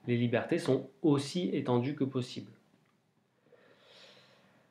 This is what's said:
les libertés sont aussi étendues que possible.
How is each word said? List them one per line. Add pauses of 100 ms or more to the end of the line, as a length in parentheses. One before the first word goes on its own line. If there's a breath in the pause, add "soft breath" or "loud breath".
les
libertés
sont (120)
aussi
étendues
que
possible. (2250 soft breath)